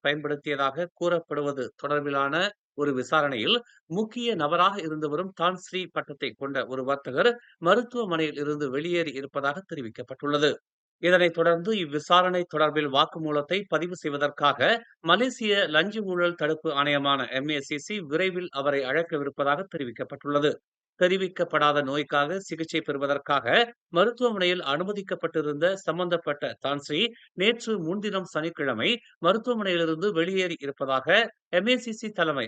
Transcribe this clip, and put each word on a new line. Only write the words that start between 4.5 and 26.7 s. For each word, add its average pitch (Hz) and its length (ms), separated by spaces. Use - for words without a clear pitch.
இருந்து 156 280
வரும் 151 240
தான்ஸ்ரீ 180 540
பட்டத்தை 147 440
கொண்ட 135 360
ஒரு 131 180
வர்த்தகர் 139 460
மருத்துவமனையில் 175 840
இருந்து 147 300
வெளியேறி 165 440
இருப்பதாக 139 480
தெரிவிக்கப்பட்டுள்ளது. 143 880
இதனைத் 175 360
தொடர்ந்து 170 380
இவ்விசாரணை 180 680
தொடர்பில் 151 460
வாக்குமூலத்தை 151 760
பதிவு 175 280
செய்வதற்காக 143 760
மலேசிய 208 680
லஞ்ச 190 340
ஊழல் 175 380
தடுப்பு 156 320
ஆணையமான 139 600
எம் 139 180
ஏ 147 100
சி 147 180
சி 208 260
விரைவில் 180 480
அவரை 139 320
அழைக்கவிருப்பதாக 143 840
தெரிவிக்கப்பட்டுள்ளது. 143 840
தெரிவிக்கப்படாத 175 840
நோய்க்காக 147 560
சிகிச்சை 160 420
பெறுவதற்காக 143 680
மருத்துவமனையில் 196 760
அனுமதிக்கப்பட்டிருந்த 165 1000
சம்பந்தப்பட்ட 165 720
தான்ஸ்ரீ 143 400